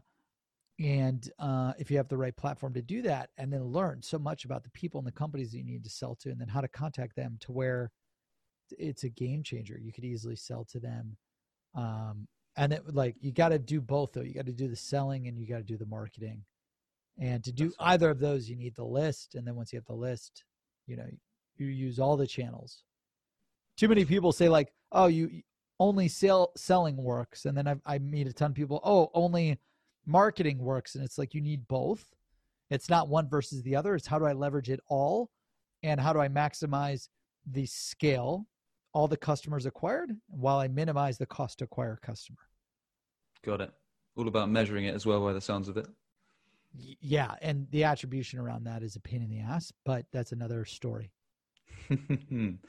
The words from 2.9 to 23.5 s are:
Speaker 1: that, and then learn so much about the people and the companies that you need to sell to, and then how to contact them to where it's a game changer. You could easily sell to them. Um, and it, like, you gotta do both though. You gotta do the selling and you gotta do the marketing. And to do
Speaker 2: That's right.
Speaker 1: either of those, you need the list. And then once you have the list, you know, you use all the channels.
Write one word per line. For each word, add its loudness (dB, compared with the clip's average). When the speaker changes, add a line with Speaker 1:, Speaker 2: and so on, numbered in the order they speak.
Speaker 1:
that, -2
and -6
then -2
learn -2
so -6
much -6
about -6
the -20
people -8
and -6
the -6
companies -6
that -10
you -10
need -10
to -14
sell -8
to, -10
and -6
then -8
how -2
to -2
contact -6
them -6
to -14
where -2
it's -8
a -2
game -4
changer. -10
You -12
could -12
easily -6
sell -10
to -10
them. -10
Um, -6
and 4
it, -8
like, 2
you -4
gotta 6
do -2
both -2
though. -8
You -8
gotta -6
do -4
the -6
selling -4
and -8
you -8
gotta -6
do -8
the -8
marketing. -10
And -2
to -8
do 0
Speaker 2:
That's -4
right. 6
Speaker 1:
either 8
of 2
those, 0
you -8
need -8
the -8
list. -2
And -8
then -6
once -10
you -6
have -12
the -12
list, -8
you -10
know, -12
you -6
use -4
all 4
the 2
channels. -10